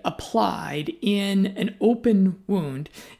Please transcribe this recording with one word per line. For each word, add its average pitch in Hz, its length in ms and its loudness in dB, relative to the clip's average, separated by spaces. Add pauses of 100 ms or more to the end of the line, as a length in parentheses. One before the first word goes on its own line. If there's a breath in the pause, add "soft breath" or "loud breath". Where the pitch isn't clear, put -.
applied - 960 -4
in 196 460 2
an 196 340 -4
open 208 640 2
wound, 147 420 -4 (320 loud breath)